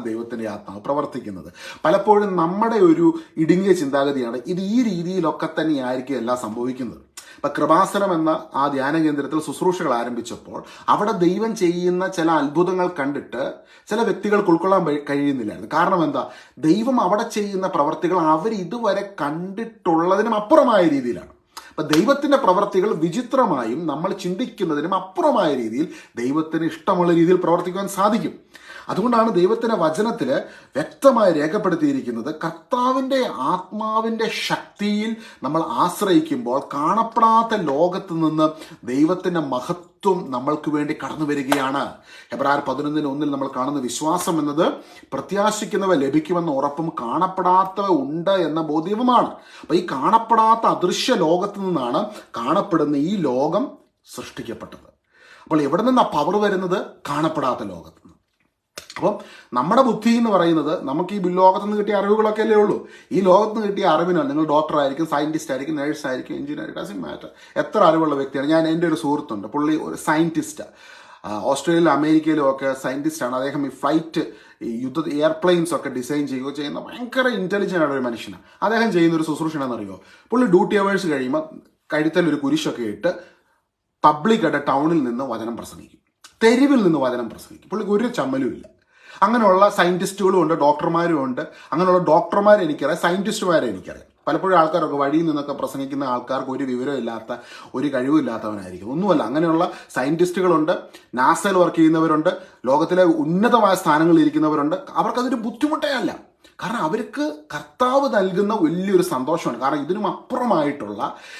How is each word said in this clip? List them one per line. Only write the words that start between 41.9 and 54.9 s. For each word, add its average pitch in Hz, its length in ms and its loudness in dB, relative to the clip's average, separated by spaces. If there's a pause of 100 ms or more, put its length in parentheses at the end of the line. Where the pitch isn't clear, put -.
ഹെബ്രായർ 139 360 0
പതിനൊന്നിന് 147 400 -2
ഒന്നിൽ 147 240 -4
നമ്മൾ 135 240 -4
കാണുന്ന 139 240 -4
വിശ്വാസം 160 600 -2
എന്നത് 147 260 0 (480)
പ്രത്യാശിക്കുന്നവ 196 800 -2
ലഭിക്കുമെന്ന 156 580 0
ഉറപ്പും 147 360 -2 (120)
കാണപ്പെടാത്തവ 180 880 0 (160)
ഉണ്ട് 165 320 0 (120)
എന്ന 156 140 -4
ബോധ്യവുമാണ്. 196 680 0 (320)
അപ്പൊ - 140 -4
ഈ - 160 0
കാണപ്പെടാത്ത 220 760 2
അദൃശ്യ 180 480 0
ലോകത്ത് 190 460 0
നിന്നാണ് 156 420 -2 (360)
കാണപ്പെടുന്ന 151 600 0
ഈ 160 180 -2
ലോകം 160 500 0 (500)
സൃഷ്ടിക്കപ്പെട്ടത്. - 720 -14 (540)